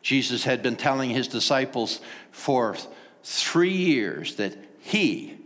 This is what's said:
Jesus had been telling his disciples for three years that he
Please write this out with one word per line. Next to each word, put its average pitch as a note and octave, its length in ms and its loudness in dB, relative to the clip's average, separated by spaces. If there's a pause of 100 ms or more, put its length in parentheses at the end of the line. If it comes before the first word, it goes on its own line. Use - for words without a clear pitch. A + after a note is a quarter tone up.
Jesus B2 440 0
had B2+ 180 2
been A#2 140 0
telling C3+ 340 0
his A#2+ 180 0
disciples B2+ 720 0 (300)
for A#2+ 460 0 (480)
three F3+ 520 2
years A#2 600 0
that G#2 200 -2 (240)
he - 640 0